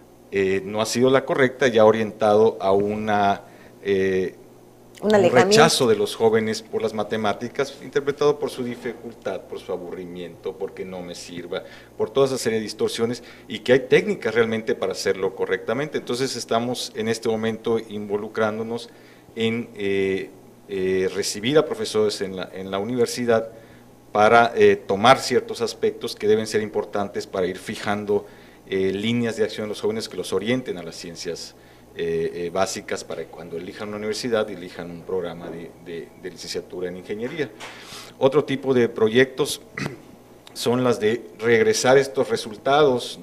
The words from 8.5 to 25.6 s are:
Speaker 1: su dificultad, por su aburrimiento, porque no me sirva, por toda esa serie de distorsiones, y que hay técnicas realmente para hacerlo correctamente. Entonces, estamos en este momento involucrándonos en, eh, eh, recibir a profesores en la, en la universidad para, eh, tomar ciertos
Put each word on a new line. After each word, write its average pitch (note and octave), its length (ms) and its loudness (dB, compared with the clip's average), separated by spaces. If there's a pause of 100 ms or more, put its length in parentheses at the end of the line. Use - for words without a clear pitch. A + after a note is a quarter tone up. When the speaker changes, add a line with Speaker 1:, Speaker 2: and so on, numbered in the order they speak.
Speaker 1:
su B2+ 140 -8
dificultad, A#2 800 -8
por - 180 -14
su - 120 -8
aburrimiento, F2 840 -10
porque G2 260 -8
no F#2 180 -10
me F2 120 -12
sirva, F2 480 -10 (340)
por G#2+ 140 -2
toda C3+ 160 4
esa B2+ 100 -2
serie A2+ 220 -2
de G#2+ 60 -2
distorsiones, A2+ 580 -4 (240)
y G#2+ 140 -10
que - 120 2
hay C#3 80 8
técnicas F#3 540 2
realmente A2+ 400 0
para F#2 180 -2
hacerlo F#2+ 440 -2
correctamente. A2+ 640 -4
Entonces, B2+ 360 -2
estamos A#2+ 600 -2
en A2 100 -4
este A2+ 220 -2
momento A2 500 -2
involucrándonos G#2+ 1120 -4 (460)
en, A2+ 400 -2
eh, G2 540 -2 (380)
eh, F#2 460 0
recibir G#2 440 0
a D3 60 6
profesores G#2+ 560 0
en F#2+ 160 -6
la, F2+ 160 -8
en F#2+ 180 -10
la G2 80 -2
universidad A#2 720 0 (600)
para, A2 460 6
eh, G#2 180 8
tomar G#2 460 4
ciertos A2+ 400 -2